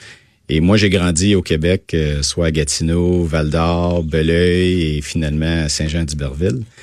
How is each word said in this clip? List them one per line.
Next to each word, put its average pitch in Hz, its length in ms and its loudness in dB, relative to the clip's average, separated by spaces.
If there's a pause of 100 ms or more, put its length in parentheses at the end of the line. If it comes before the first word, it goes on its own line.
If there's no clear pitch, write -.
(500)
Et 78 100 2
moi, 92 160 4
j'ai 101 140 2
grandi 90 440 2
au 92 60 4
Québec, 85 540 -2
euh, 76 260 0
soit 82 280 -2
à - 20 2
Gatineau, 85 720 0
Val-d'Or, 82 800 0
Belleuil 82 920 2
et - 20 -4
finalement 78 640 -2
à 73 60 -4
Saint-Jean-d'Iberville. 78 960 -4 (180)